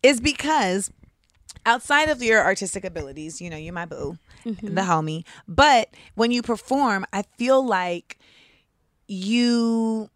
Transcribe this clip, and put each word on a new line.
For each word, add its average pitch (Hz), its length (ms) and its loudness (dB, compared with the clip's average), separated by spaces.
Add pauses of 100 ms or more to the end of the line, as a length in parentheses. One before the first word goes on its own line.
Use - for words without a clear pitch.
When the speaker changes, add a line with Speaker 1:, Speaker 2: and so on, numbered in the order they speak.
Speaker 1:
is 254 160 6
because 254 720 -2 (720)
outside 285 460 2
of 247 140 -2
your 220 200 4
artistic 190 400 -2
abilities, 156 560 -12
you 175 120 -12
know, 156 60 -12
you're 160 160 -12
my 175 120 -8
boo, 151 320 -10 (260)
Speaker 2:
Mm-hmm. 208 300 -8
Speaker 1:
the 185 80 0
homie. 160 420 0 (240)
But 240 420 4 (260)
when 233 160 2
you 240 100 0
perform, 226 720 -2
I 202 80 -4 (160)
feel 262 260 4
like 180 540 -4 (880)
you 226 1080 0